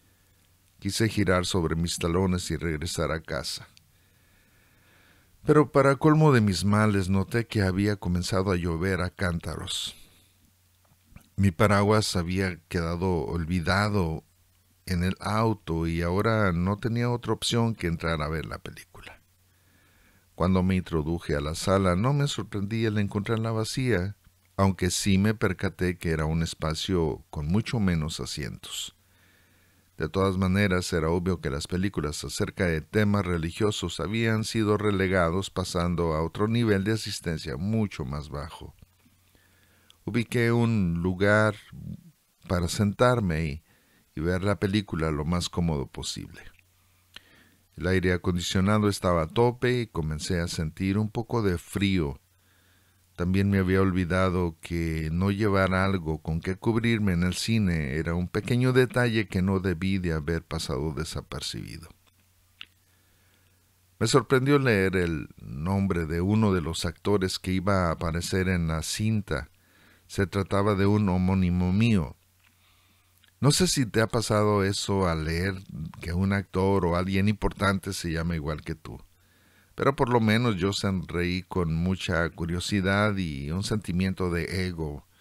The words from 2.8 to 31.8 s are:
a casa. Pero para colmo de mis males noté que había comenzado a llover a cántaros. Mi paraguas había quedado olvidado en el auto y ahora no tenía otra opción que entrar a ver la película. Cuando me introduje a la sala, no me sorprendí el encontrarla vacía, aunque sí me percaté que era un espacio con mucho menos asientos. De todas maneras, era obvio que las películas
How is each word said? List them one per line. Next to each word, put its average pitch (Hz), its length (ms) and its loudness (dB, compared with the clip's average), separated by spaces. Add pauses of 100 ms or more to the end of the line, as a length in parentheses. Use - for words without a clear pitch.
a 80 80 -6
casa. - 480 -8 (1800)
Pero 147 260 4
para 139 240 4
colmo 156 380 6
de 120 80 6
mis 95 240 2
males 101 420 4
noté 98 400 0
que 110 140 0
había 98 340 2
comenzado 92 560 -2
a 90 60 2
llover 87 420 -2
a 90 120 -4
cántaros. 85 840 -6 (1400)
Mi 98 140 4
paraguas 104 680 4
había 90 500 -2
quedado 87 560 0
olvidado 87 1040 0 (600)
en 90 200 0
el 95 160 -2
auto 98 640 -2
y 82 140 -2
ahora 104 500 2
no 90 280 0
tenía 117 300 -2
otra 120 220 -4
opción 113 440 0
que - 120 -4
entrar 82 340 -2
a 73 60 -4
ver 78 180 -4
la 53 120 -10
película. - 640 -18 (1120)
Cuando 92 280 2
me 92 120 2
introduje 82 580 -2
a 71 60 0
la 76 160 -4
sala, 95 400 2
no 117 160 2
me 143 160 0
sorprendí 104 560 -4
el 107 140 0
encontrarla 110 540 -2
vacía, 110 680 -2 (400)
aunque 95 340 2
sí 98 260 2
me 107 160 4
percaté 92 640 -2
que 85 140 -2
era 78 140 0
un 82 180 0
espacio 78 840 -2
con 73 180 -6
mucho 110 320 0
menos 82 400 0
asientos. - 760 -10 (1040)
De 78 120 -4
todas 95 280 0
maneras, 92 560 2
era 80 160 0
obvio 87 320 0
que 73 80 -4
las 69 160 -6
películas 87 580 -4